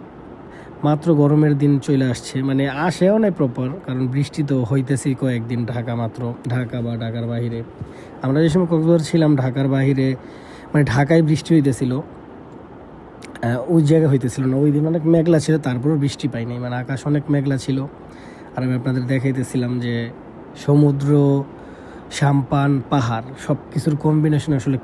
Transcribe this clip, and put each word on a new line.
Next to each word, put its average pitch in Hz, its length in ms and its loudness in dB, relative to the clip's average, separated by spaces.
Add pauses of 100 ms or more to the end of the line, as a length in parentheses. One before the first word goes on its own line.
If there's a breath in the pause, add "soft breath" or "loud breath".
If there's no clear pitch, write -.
(840 loud breath)
মাত্র 151 320 2
গরমের 147 420 4
দিন 143 220 4
চলে 135 260 0
আসছে, 127 360 -4
মানে 135 280 0
আসেও 180 480 2
নাই 214 140 2
প্রপার, 127 380 -2 (160)
কারণ 127 220 -2
বৃষ্টি 143 360 -2
তো 135 200 0
হইতেছেই 135 580 -2
কয়েকদিন 120 440 -2
ঢাকা 117 300 -6
মাত্র, 120 380 -6 (160)
ঢাকা 123 320 -4
বা 117 160 -4
ঢাকার 117 300 -6
বাইরে। 117 360 -4 (580 loud breath)
আমরা 135 200 2
যে 165 80 6
সময় 175 160 2
কক্সবাজার 165 340 4
ছিলাম 151 360 2
ঢাকার 131 320 0
বাইরে, 135 480 2 (580 loud breath)
মানে 147 120 4
ঢাকায় 143 360 4
বৃষ্টি 156 340 2
হইতেছিল, 135 440 2
আহ, - 1700 -8
ওই 165 100 6
জায়গায় 156 280 4
হইতেছিল 131 340 0
না। 131 120 0
ওই 147 140 4
দিন 147 160 2
অনেক 160 180 -2
মেঘলা 165 340 4
ছিল, 156 180 2
তারপরেও 139 400 -2
বৃষ্টি 139 300 -2
পাই 117 180 -6
নাই, 120 140 -8
মানে 123 160 -6
আকাশ 127 320 -6
অনেক 147 220 0
মেঘলা 139 280 0
ছিল। 135 280 -4 (720 loud breath)
আর 123 80 -4
আমি 127 100 0
আপনাদের 127 340 -2
দেখাইতেছিলাম 127 720 -2
যে 117 300 -4 (560)
সমুদ্র, 143 760 4 (720 loud breath)
সাম্পান, 139 800 0
পাহাড়, 117 340 -2 (240)
সব 147 80 0 (180)
কিছুর 151 220 -2
কম্বিনেশন 151 580 0
আসলে 131 300 0